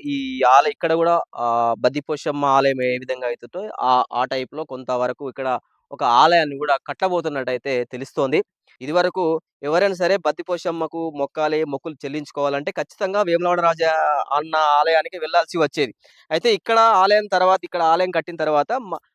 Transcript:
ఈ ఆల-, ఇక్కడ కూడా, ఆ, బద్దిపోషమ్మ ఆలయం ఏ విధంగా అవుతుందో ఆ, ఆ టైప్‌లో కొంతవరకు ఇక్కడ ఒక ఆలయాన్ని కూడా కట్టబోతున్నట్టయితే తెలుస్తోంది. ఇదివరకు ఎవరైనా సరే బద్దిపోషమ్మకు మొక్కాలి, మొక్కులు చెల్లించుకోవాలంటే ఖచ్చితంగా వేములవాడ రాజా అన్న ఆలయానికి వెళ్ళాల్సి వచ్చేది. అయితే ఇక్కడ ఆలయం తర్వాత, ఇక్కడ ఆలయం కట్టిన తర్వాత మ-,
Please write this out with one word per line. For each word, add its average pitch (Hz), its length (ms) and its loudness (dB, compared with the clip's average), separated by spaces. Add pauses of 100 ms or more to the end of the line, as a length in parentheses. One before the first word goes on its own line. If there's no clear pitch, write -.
ఈ 135 380 -6
ఆల-, 135 260 6
ఇక్కడ 160 240 -2
కూడా, 165 300 2 (120)
ఆ, 117 440 0
బద్దిపోషమ్మ 143 640 -2
ఆలయం 135 380 2
ఏ 127 160 0
విధంగా 127 280 -6
అవుతుందో 123 440 -8 (100)
ఆ, 127 320 2
ఆ 123 120 -2
టైప్‌లో 131 400 -6
కొంతవరకు 127 640 -4
ఇక్కడ 127 300 -4 (340)
ఒక 143 120 -6
ఆలయాన్ని 147 520 4
కూడా 143 300 0
కట్టబోతున్నట్టయితే 139 1000 -4
తెలుస్తోంది. 139 600 -2 (360)
ఇదివరకు 165 600 0 (220)
ఎవరైనా 180 320 0
సరే 175 220 0
బద్దిపోషమ్మకు 165 1000 -4
మొక్కాలి, 156 480 -2
మొక్కులు 147 300 -8
చెల్లించుకోవాలంటే 143 760 -6
ఖచ్చితంగా 196 520 -4
వేములవాడ 175 380 0
రాజా 165 320 2 (400)
అన్న 156 240 -2
ఆలయానికి 156 600 2
వెళ్ళాల్సి 165 400 0
వచ్చేది. 143 360 0 (360)
అయితే 170 240 2
ఇక్కడ 226 240 0
ఆలయం 208 480 4
తర్వాత, 185 380 2
ఇక్కడ 175 180 -4
ఆలయం 170 280 2
కట్టిన 165 260 -4
తర్వాత 151 360 0
మ-, 202 260 -6 (160)